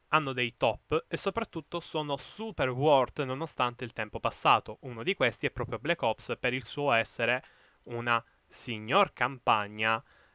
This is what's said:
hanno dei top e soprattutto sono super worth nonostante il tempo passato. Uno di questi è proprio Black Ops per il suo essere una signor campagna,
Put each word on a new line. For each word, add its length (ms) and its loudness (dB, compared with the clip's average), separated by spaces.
hanno 240 2
dei 240 -2
top 520 0
e 80 -4
soprattutto 640 -6
sono 360 -4
super 540 -4
worth 520 4
nonostante 640 -2
il 80 -8
tempo 280 -6
passato. 640 2
Uno 200 -10
di 120 -2
questi 320 0
è 40 -2
proprio 280 -6
Black 220 -2
Ops 380 -2
per 160 0
il 100 -4
suo 280 -2
essere 520 0
una 400 0
signor 640 0
campagna, 920 0